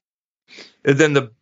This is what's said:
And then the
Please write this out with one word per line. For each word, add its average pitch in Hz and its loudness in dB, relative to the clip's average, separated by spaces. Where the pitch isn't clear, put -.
And 139 0
then 151 2
the 131 -4